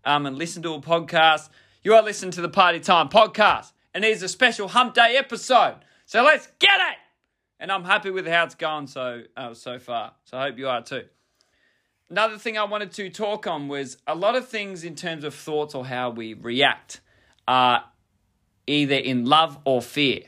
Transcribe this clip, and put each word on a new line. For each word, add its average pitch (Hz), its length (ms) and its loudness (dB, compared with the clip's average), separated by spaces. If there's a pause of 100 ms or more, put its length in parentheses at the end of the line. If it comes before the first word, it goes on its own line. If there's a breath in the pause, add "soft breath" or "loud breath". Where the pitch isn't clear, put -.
um, 143 220 0
and 135 120 -8
listen 170 260 -10
to 165 100 -6
a 147 80 -10
podcast, 160 640 2 (340 soft breath)
you 214 140 4
are 220 60 4
listening 202 300 -8
to 170 100 -10
the 170 80 -4
Party 170 320 2
Time 170 260 4
Podcast, 202 640 4 (220)
and 190 100 -2
it 220 60 4
is 214 120 -2
a 185 60 -8
special 233 400 0
Hump 233 260 0
Day 233 220 4
episode. 226 640 2 (280 soft breath)
So 233 180 2
let's 294 260 4 (100)
get 381 220 6
it! 320 160 -4 (600)
And 185 140 -8
I'm 185 140 -4
happy 196 240 2
with 185 180 -6
how 170 160 2
it's 139 120 -6
going 151 320 -6
so, 123 360 -8 (140)
uh, 120 160 -12
so 123 260 -14
far. 117 320 -8 (140)
So 131 120 -14
I 135 120 -4
hope 117 80 -12
you 135 100 -8
are 120 160 -4
too. 131 220 -10 (1040)
Another 214 280 -2
thing 220 200 -6
I 214 80 0
wanted 208 280 -6
to 196 160 -10
talk 208 380 -6
on 147 220 -6
was 139 260 -8 (100)
a 151 100 -4
lot 202 200 0
of 254 140 -4
things 196 340 -8
in 170 120 -12
terms 165 280 -8
of 147 100 -8
thoughts 151 400 -4
or 127 120 -8
how 127 240 -4
we 113 240 -10
react 123 680 -2 (480)
are 127 380 4 (800)
either 143 300 0
in 127 280 -2
love 151 400 4
or 131 180 2
fear. 127 460 -2